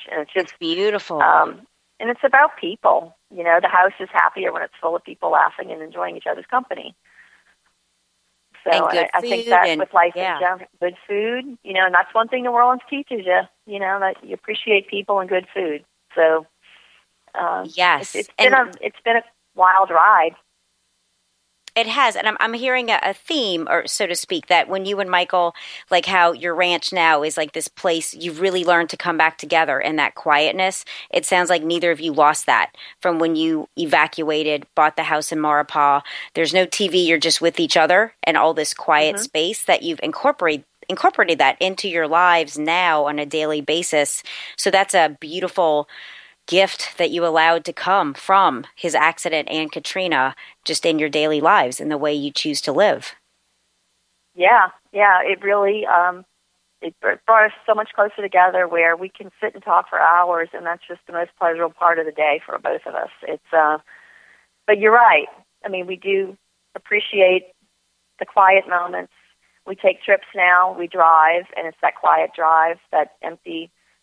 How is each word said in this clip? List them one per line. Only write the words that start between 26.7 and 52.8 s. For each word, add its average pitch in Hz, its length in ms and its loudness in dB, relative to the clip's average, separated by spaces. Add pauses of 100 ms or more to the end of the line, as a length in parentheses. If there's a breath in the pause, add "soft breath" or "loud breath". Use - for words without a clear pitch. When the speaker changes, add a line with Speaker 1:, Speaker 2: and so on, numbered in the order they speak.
Speaker 2:
now 160 300 4
is, 156 120 -4
like, 156 180 -6
this 165 140 -8
place 165 460 -4
you've 160 280 -10
really 185 220 0
learned 170 280 2
to 170 60 -12
come 170 200 -4
back 160 220 0
together 151 400 0
in 156 160 -4
that 143 180 0
quietness. 160 720 0 (240 loud breath)
It - 160 -2
sounds 180 240 2
like 170 140 0
neither 170 260 -2
of 147 100 -2
you 160 140 -6
lost 151 320 2
that 113 280 0 (280 loud breath)
from 170 160 0
when 165 180 0
you 160 400 -2
evacuated, 151 1000 -2
bought 156 220 2
the 160 40 -2
house 156 300 -4
in 156 80 -4
Maurepas. 147 640 0 (320 loud breath)
There's 160 180 -2
no 185 140 2
T 190 220 -4
V. 175 180 0
You're 165 100 2
just 156 240 -2
with 170 180 0
each 170 160 0
other 180 460 2
and 156 160 0
all 160 160 2
this 156 220 -6
quiet 151 400 0
Speaker 1:
Mm-hmm. 208 80 -6
Speaker 2:
space 175 420 -4
that - 160 0
you've 165 220 -6
incorporate-, 160 640 -2 (220)
incorporated 180 520 0
that 135 200 2
into 190 300 -4
your 165 180 -2
lives 165 480 2
now 156 520 0
on 147 100 -4
a 147 80 -6
daily 151 360 -4
basis. 151 600 -2 (360 loud breath)
So - 120 -2
that's 190 240 2
a 156 260 2
beautiful 160 680 -2 (560 loud breath)
gift - 520 0
that 170 120 0
you 170 160 -2
allowed 165 380 2
to 165 80 -10
come 180 420 0
from 180 520 0 (100)
his 160 180 -6
accident 156 560 0
and 156 220 -6
Katrina, 147 640 -4 (300 loud breath)
just 160 200 -4
in 160 140 0
your 156 80 0
daily 151 320 0
lives 156 400 2
and 151 100 -6
the 151 80 -4
way 147 160 -2
you 143 180 -6
choose 147 280 -6
to 143 140 -4
live. 156 420 0 (1200)